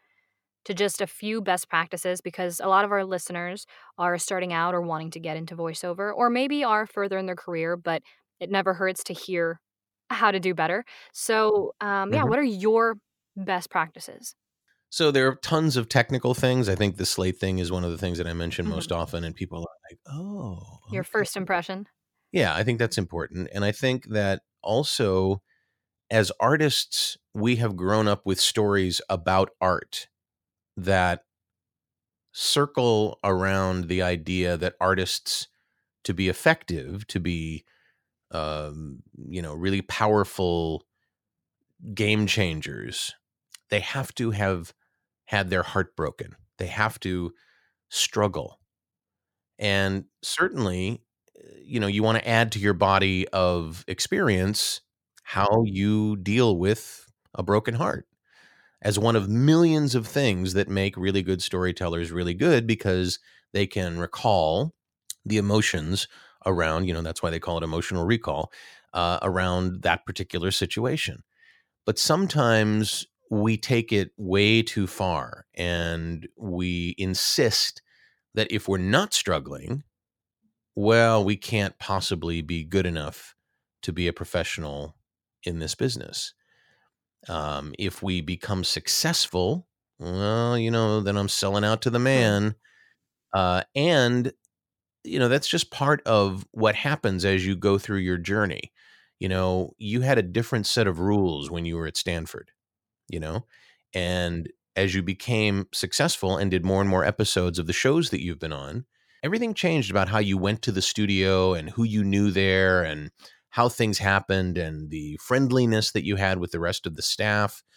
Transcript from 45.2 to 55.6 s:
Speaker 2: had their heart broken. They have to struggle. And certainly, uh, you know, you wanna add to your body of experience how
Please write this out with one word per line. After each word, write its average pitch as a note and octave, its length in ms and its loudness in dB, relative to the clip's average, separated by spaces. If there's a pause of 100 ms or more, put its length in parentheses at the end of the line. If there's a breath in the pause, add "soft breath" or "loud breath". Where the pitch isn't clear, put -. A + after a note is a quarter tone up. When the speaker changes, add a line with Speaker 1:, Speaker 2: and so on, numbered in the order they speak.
Speaker 2:
had G2 240 -2
their F2+ 140 2
heart - 320 -2
broken. - 400 -6 (220)
They F2+ 100 -8
have G#2+ 340 -2
to F2+ 320 -4 (560 soft breath)
struggle. - 720 -2 (1000)
And G2 460 2 (180)
certainly, A2+ 800 0 (340)
uh, - 40 -20 (220)
you A#2+ 160 -4
know, G#2 80 0
you G#2 160 2
wanna A2 220 4
add A2+ 280 4
to G#2+ 60 -6
your G2+ 140 4
body F#2+ 560 4
of F2 580 0
experience G#2 920 0 (420)
how G2+ 420 2